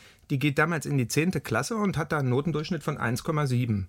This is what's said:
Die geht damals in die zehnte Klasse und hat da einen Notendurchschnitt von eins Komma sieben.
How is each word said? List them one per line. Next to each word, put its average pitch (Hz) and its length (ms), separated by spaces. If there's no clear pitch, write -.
Die 143 80
geht 139 220
damals 156 260
in 143 120
die 123 100
zehnte 156 320
Klasse 127 380
und 202 180
hat 147 160
da 160 60
einen 135 100
Notendurchschnitt 151 560
von 147 140
eins 120 260
Komma 151 240
sieben. 120 420